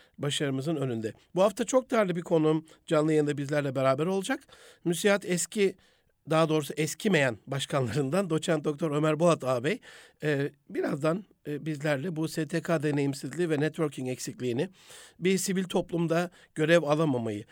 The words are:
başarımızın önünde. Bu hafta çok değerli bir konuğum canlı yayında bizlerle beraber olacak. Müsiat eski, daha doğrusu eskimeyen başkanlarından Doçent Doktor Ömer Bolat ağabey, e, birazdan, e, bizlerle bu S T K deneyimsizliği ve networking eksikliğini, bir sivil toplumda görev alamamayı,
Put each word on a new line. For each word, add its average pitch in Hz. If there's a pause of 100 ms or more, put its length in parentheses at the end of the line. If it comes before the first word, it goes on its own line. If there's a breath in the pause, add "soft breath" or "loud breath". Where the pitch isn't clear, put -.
(180 soft breath)
başarımızın 143
önünde. 113 (220 soft breath)
Bu 180
hafta 214
çok 262
değerli 202
bir 175
konuğum 156 (220 loud breath)
canlı 156
yayında 147
bizlerle 143
beraber 135
olacak. 196 (440 loud breath)
Müsiat 196
eski, 185 (540 soft breath)
daha 160
doğrusu 156
eskimeyen 151
başkanlarından 139
Doçent 156
Doktor 151
Ömer 151
Bolat 165
ağabey, 131 (420 loud breath)
e, 147 (180)
birazdan, 190 (220)
e, 147
bizlerle 151
bu 156
S 160
T 165
K 165
deneyimsizliği 143
ve 147
networking 151
eksikliğini, 123 (500 loud breath)
bir 185
sivil 190
toplumda 170 (240 loud breath)
görev 160
alamamayı, 127